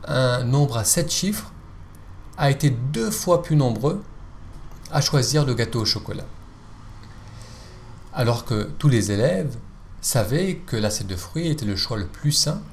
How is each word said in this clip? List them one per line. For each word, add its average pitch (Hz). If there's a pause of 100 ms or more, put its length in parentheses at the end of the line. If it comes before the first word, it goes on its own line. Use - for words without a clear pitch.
un 127
nombre 127
à 110
sept 160
chiffres - (840)
a 143
été 147
deux 139
fois 175
plus 156
nombreux 135 (880)
à 156
choisir 139
le 127
gâteau 117
au 104
chocolat. - (1900)
Alors 117
que 107 (140)
tous 147
les 107
élèves 139 (460)
savaient 143
que -
l'assiette 107
de 95
fruits 165
était 151
le 101
choix 113
le 104
plus -
sain. 165 (120)